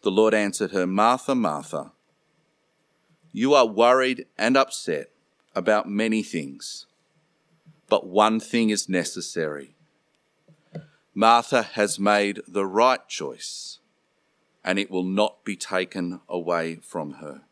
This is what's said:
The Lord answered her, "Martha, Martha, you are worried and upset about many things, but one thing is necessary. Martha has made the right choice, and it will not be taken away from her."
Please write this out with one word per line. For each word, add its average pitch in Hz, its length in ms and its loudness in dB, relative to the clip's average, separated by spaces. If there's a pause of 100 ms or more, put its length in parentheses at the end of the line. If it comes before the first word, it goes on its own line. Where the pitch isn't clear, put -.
The 104 100 0
Lord 107 220 4
answered 101 380 0
her, 95 140 0
"Martha, 113 500 0
Martha, 78 580 -4 (1400)
you 131 220 2
are 135 120 8
worried 120 600 4 (120)
and 123 200 2
upset - 540 -2 (440)
about 104 320 0
many 110 360 0
things, - 640 -10 (1000)
but - 180 0
one 107 340 2
thing 113 300 0
is 104 200 -2
necessary. 80 840 -6 (1400)
Martha 117 480 4
has 104 380 -2
made 101 480 2
the 98 180 -4
right 113 420 2
choice, - 720 -12 (840)
and 95 160 -2
it 98 140 -4
will 92 140 -2
not 101 400 -2
be 101 100 -6
taken 92 720 -6
away 82 480 -4
from 78 380 -10
her." 71 380 -16